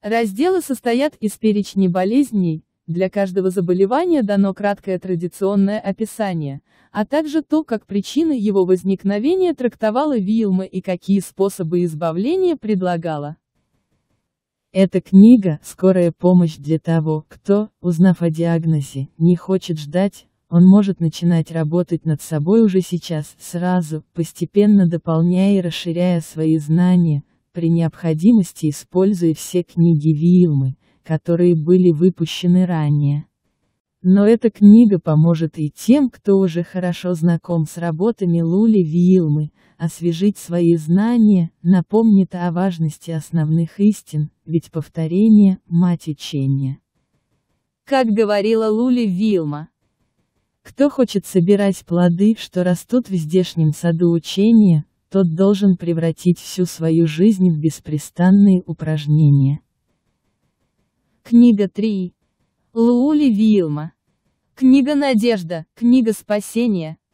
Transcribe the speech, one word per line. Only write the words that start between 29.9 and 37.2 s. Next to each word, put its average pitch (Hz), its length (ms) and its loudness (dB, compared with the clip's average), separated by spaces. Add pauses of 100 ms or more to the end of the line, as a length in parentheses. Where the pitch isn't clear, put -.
Виилмы, 156 680 2 (280)
которые 170 520 0
были 175 360 2
выпущены 175 720 0
ранее. 147 640 -2 (720)
Но 190 240 4
эта 226 240 2
книга 208 480 6
поможет 160 600 0
и 151 100 -6
тем, 262 400 0
кто 196 300 0
уже 175 240 -2
хорошо 180 500 -6
знаком 165 540 -2